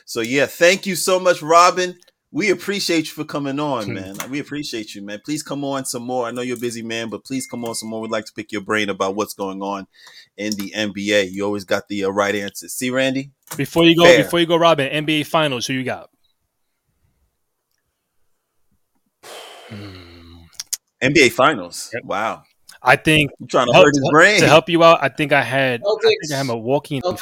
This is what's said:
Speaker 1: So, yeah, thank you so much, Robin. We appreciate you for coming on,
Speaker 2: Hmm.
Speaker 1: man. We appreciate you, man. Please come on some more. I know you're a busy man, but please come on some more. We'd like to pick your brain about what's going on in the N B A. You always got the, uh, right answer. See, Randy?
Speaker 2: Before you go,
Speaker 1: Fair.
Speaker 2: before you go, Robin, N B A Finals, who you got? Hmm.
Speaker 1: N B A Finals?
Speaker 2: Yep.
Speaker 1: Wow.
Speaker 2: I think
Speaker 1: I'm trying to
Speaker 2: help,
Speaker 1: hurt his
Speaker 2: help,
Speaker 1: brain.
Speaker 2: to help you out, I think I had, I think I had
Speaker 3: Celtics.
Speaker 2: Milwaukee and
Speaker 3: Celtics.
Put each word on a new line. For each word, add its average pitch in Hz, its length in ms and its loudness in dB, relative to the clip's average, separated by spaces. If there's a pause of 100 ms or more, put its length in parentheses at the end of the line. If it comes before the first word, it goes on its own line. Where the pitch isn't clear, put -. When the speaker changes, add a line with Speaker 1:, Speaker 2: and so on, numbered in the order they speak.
Speaker 1:
So, - 160 -6
yeah, 127 240 0
thank 185 420 2
you 185 80 -4
so 185 240 0
much, 180 220 0
Robin. 175 560 4 (340)
We 185 200 -2
appreciate 175 560 -2
you - 60 -14
for 151 120 -10
coming 143 340 -6
on, 135 260 -4
Speaker 2:
Hmm. 117 100 -8
Speaker 1:
man. 95 200 -12 (140)
We 139 100 -8
appreciate 139 540 -10
you, 101 80 -16
man. 104 240 -12
Please 151 160 -6
come 143 240 -8
on 139 200 -6
some 123 180 -10
more. 123 240 -4
I 117 40 -8
know 123 120 -8
you're 127 140 -6
a - 20 -12
busy 117 240 -8
man, 113 260 -8
but 101 160 -12
please 131 220 -8
come 120 180 -10
on 117 80 -8
some 113 160 -10
more. 110 120 -8
We'd 110 100 -8
like 110 140 -4
to - 80 -20
pick - 180 -14
your 104 100 -6
brain 104 260 -4
about 95 280 -4
what's 104 180 -4
going 98 300 -8
on 98 240 -8 (500)
in 107 180 -6
the 98 200 -10
N 104 180 -4
B 101 200 -4
A. 104 100 2
You 95 200 -6
always 101 200 -4
got 101 240 -4
the, 101 180 -4
uh, 95 40 0
right 101 260 0
answer. 101 320 -8
See, 127 240 -6
Randy? 135 400 -2 (260)
Speaker 2:
Before 139 260 0
you 170 120 6
go, 170 80 4
Speaker 1:
Fair. 170 200 8
Speaker 2:
before - 160 -2
you 170 60 2
go, 170 120 0
Robin, 160 320 4
N 151 160 -4
B 156 160 0
A - 40 -2
Finals, 143 400 -2
who 139 80 -4
you 131 100 -4
got? 120 280 -8 (3500)
Hmm. 85 760 -20 (580)
Speaker 1:
N 131 120 2
B 160 80 8
A 131 80 8
Finals? 123 640 0
Speaker 2:
Yep. 120 120 -10
Speaker 1:
Wow. 95 380 -6 (380)
Speaker 2:
I 127 140 4
think 151 360 2 (100)
Speaker 1:
I'm 127 60 -18
trying 127 200 2
to 120 60 2
Speaker 2:
help, 180 120 10
Speaker 1:
hurt 147 100 4
his 139 80 0
Speaker 2:
help, 135 100 0
Speaker 1:
brain. 190 280 6
Speaker 2:
to 135 60 6
help 156 220 6
you 170 140 4
out, 165 180 8
I 135 80 0
think 147 240 -2
I 143 100 4
had, 127 380 -2
I - 20 -20 (180)
think 427 300 0
I 143 60 -4
had 139 80 -2
Speaker 3:
Celtics. - 20 -6
Speaker 2:
Milwaukee 123 500 -2
and 131 60 -6
Speaker 3:
Celtics. 185 180 -4